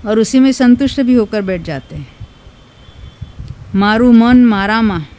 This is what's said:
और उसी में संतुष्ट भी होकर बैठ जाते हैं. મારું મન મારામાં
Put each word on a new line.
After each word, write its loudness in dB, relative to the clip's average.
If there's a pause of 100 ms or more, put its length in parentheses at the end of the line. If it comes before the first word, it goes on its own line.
और 0
उसी 0
में 4
संतुष्ट 2
भी 0
होकर -2
बैठ -6
जाते -12
हैं. -12 (1700)
મારું 2
મન 4
મારામાં -2 (160)